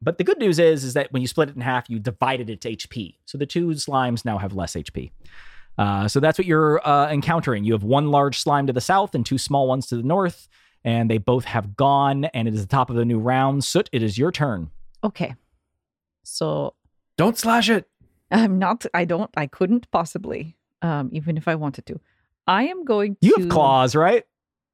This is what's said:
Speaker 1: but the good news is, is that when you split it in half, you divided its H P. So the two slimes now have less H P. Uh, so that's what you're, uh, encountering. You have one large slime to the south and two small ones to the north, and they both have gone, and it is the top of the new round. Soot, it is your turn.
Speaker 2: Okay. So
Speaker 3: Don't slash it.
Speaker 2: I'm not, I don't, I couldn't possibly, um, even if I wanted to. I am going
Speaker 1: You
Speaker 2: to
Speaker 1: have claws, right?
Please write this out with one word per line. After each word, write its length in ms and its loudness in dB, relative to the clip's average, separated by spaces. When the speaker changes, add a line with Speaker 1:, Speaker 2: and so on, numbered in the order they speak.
Speaker 1:
but 160 -2
the 60 -2
good 160 0
news 200 2
is, 240 4
is 120 -6
that 180 -2
when 80 0
you 60 -2
split 220 0
it 60 -18
in 60 -8
half, 280 -4
you 100 -6
divided 500 -2
its 160 -12
H 240 -8
P. 360 -12
So 120 -14
the 80 -2
two 240 -2
slimes 560 -2
now 140 -2
have 140 -4
less 220 -6
H 180 -8
P. 180 -10
Uh, 300 0
so 120 0
that's 200 2
what 80 -2
you're, 400 4
uh, 240 4
encountering. 540 0
You 80 2
have 100 0
one 260 2
large 300 2
slime 280 0
to 60 0
the 80 -2
south 340 0
and 100 0
two 140 0
small 280 0
ones 200 -2
to 100 -6
the 60 -4
north, 440 -2
and 240 2
they 80 2
both 280 0
have 300 -6
gone, 500 2
and 220 -4
it 60 -2
is 80 -2
the 60 -8
top 240 0
of 40 -4
the 100 2
new 140 2
round. 440 0
Soot, 280 0
it 120 0
is 140 -2
your 140 2
turn. 380 -4
Speaker 2:
Okay. 320 -6
So 520 -6
Speaker 3:
Don't 200 2
slash 320 2
it. 200 0
Speaker 2:
I'm 280 4
not, 340 0
I 120 2
don't, 300 -2
I 120 -2
couldn't 440 0
possibly, 640 -4
um, 300 -2
even 260 -4
if 100 -4
I 80 0
wanted 320 -6
to. 120 -12
I 160 2
am 220 -4
going 340 0
Speaker 1:
You 160 6
Speaker 2:
to 60 2
Speaker 1:
have 80 -2
claws, 460 4
right? 300 4